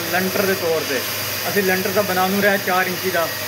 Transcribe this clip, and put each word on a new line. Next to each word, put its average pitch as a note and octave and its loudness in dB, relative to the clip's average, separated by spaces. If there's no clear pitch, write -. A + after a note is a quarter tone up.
ਲੈਂਟਰ F#3+ 0
ਦੇ F#3+ 2
ਤੌਰ E3 0
'ਤੇ। C#3 -2
ਅਸੀਂ G3+ 2
ਲੈਂਟਰ F#3+ 2
ਤਾਂ G#3 4
ਬਣਾ F#3 2
ਨੂੰ G3+ 2
ਰਿਹਾ G3+ 4
ਚਾਰ F#3 2
ਇੰਚੀ F#3 -2
ਦਾ, E3+ 0